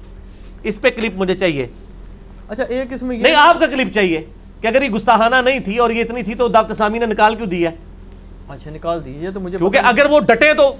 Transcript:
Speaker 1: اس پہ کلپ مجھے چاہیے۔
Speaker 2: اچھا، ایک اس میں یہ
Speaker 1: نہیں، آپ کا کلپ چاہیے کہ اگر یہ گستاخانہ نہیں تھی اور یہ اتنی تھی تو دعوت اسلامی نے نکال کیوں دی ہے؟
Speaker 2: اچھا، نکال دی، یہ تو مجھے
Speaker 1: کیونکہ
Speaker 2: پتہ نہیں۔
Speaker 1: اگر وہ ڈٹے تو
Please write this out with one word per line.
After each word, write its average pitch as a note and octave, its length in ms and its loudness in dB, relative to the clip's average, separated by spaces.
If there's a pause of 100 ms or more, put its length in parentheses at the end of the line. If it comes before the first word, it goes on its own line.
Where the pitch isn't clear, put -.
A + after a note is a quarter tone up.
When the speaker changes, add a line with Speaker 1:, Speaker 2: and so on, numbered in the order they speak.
(640)
Speaker 1:
اس G#3+ 180 -8
پہ B3+ 100 2
کلپ A3+ 260 -4
مجھے F#3 180 -2
چاہیے۔ E3 320 -2 (800)
Speaker 2:
اچھا، A3 160 -6
ایک B3 280 -6
اس B3 100 -10
میں B3 140 -6
یہ A3+ 60 -4
Speaker 1:
نہیں، D#4 120 4
آپ D#4+ 260 6
کا E4 60 4
کلپ B3 260 -4
چاہیے F3+ 320 0 (360)
کہ G#3+ 60 -6
اگر A#3 160 2
یہ C#4 60 0
گستاخانہ A3+ 480 2
نہیں B3+ 220 2
تھی G3 200 -4
اور A#3 120 2
یہ A3+ 120 -2
اتنی A3+ 200 -6
تھی G#3+ 120 -8
تو A#3+ 140 0
دعوت A3 220 2
اسلامی G#3+ 280 -2
نے A#3 80 -2
نکال A3 280 2
کیوں A3+ 120 -8
دی E3+ 200 -2
ہے؟ E3 40 -2 (800)
Speaker 2:
اچھا، C#3+ 220 -16
نکال D#3+ 340 -6
دی، C3 60 -14
یہ D#3 240 -10
تو G3 60 -10
مجھے F#3 180 -8
Speaker 1:
کیونکہ G3 200 0
Speaker 2:
پتہ A#3+ 80 2
نہیں۔ B3 160 4
Speaker 1:
اگر C#4+ 80 4
وہ D4 100 6
ڈٹے D4+ 340 4
تو C#4 260 2